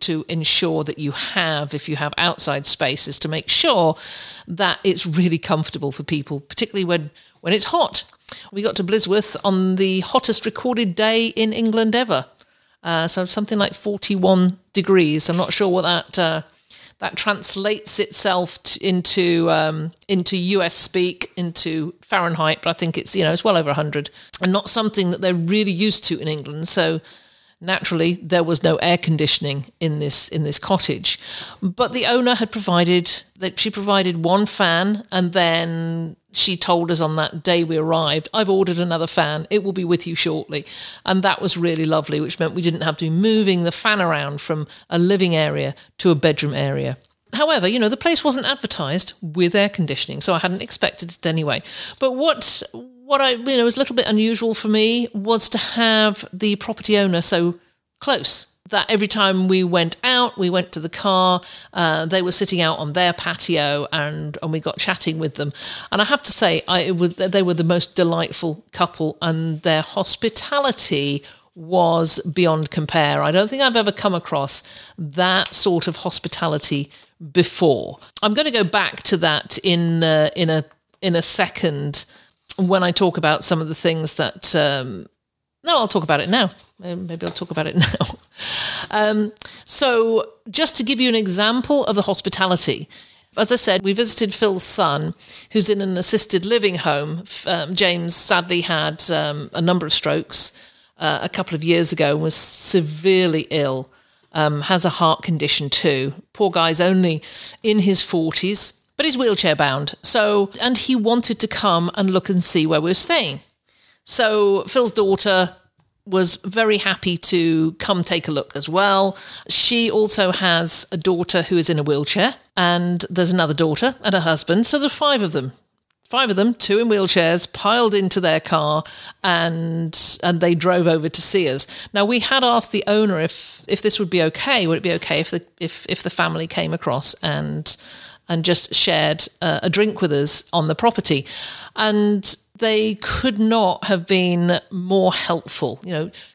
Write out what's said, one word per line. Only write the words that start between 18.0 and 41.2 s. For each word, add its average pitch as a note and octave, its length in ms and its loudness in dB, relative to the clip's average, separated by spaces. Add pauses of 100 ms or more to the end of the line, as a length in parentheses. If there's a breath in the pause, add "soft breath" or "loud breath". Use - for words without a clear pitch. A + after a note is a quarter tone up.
t-, - 240 0
into, F3 640 2
um, D#3 400 0 (160)
into F#3 280 0
U F#3 280 0
S E3+ 100 -2
speak, - 640 -2
into E3 680 -2
Fahrenheit, E3+ 640 0
but E3+ 80 0
I - 20 -6
think E3+ 240 -4
it's, - 180 -6
you F#3 80 2
know, D#3 80 2
it's E3+ 120 -2
well G3+ 140 4
over D3+ 120 0
a C#3 60 -2
hundred, D3 340 -4 (320 loud breath)
and F#3 100 2
not - 160 0
something G#3 440 2
that F3+ 100 -4
they're F#3 140 2
really G3 360 0
used G3 340 2
to - 140 0
in D#3+ 80 -6
England. D3+ 400 -6
So E3 340 0 (600 loud breath)
naturally, F3 540 0
there E3+ 280 0
was E3 200 0
no D#3+ 140 2
air F3 200 4
conditioning D3 680 0 (140)
in D3+ 200 -2
this, C#3+ 280 0
in D#3 160 -4
this D3 160 -2
cottage, - 600 -2 (420 loud breath)
but F#3+ 320 -2
the B3 140 0
owner B3 280 2
had A3 160 -2
provided, F3 720 0 (140)
that F#3 220 -6
she A3 100 0
provided G3 560 0
one G3 200 2
fan, F#3+ 680 0
and F3+ 220 0
then E3 840 0 (200)
she F3+ 220 0
told E3+ 320 0
us E3 100 0
on D#3 160 0
that D#3 280 -4
day E3+ 200 2
we D#3+ 140 -2
arrived, D#3 560 0
"I've G#3+ 160 0
ordered F#3 300 2
another E3+ 260 -2
fan. D#3 460 -2
It G#3 120 2
will G3 80 -2
be F#3 120 -4
with E3+ 240 0
you E3 80 -6
shortly." D#3 500 -4 (400 loud breath)
And F#3+ 160 2